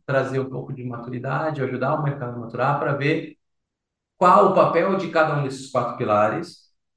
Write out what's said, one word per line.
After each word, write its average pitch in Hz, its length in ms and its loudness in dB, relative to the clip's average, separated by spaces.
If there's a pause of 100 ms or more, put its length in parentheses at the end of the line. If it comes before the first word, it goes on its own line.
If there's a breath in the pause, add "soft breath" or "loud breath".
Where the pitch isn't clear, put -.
trazer 131 340 -2
um 127 100 -4
pouco 143 240 -10
de 123 100 -12
maturidade, 131 800 -6
ajudar 131 320 -2
o 147 80 -2
mercado 123 320 -4
a 120 40 -10
maturar 120 400 -2
pra 151 140 -2
ver 139 440 -2 (800)
qual 190 340 6
o 185 40 2
papel 175 420 4
de 170 120 -4
cada 151 300 2
um 139 40 0
desses - 280 -8
quatro 123 260 -2
pilares, 107 680 0 (320)